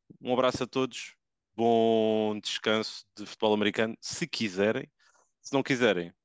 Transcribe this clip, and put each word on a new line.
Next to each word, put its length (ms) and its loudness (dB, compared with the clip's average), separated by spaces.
um 140 -2
abraço 300 2
a 20 -2
todos, 480 -4
bom 880 2
descanso 640 -2
de 80 -12
futebol 300 2
americano, 480 0
se 240 -8
quiserem. 640 -2
Se 140 -6
não 80 2
quiserem 500 0